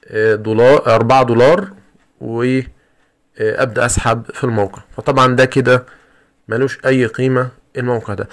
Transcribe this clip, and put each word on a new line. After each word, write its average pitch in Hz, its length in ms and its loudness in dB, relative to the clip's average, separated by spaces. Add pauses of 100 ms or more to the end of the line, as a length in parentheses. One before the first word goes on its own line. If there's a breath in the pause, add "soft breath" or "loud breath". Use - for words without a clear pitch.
آه، 110 300 0
دولار، 113 600 2
أربعة 120 280 2
دولار 127 440 2 (540)
و، 117 220 -6
آه، 127 200 -2 (760)
أبدأ 117 460 -2
أسحب 117 380 -2 (100)
في - 100 -8
الموقع. 107 380 -4 (160)
فطبعًا 127 380 2
ده 127 100 4
كده 127 400 0 (640 soft breath)
ملوش 127 380 -4
أي 131 200 2
قيمة 127 440 -2 (280)
الموقع 120 360 -4
ده. 101 200 -8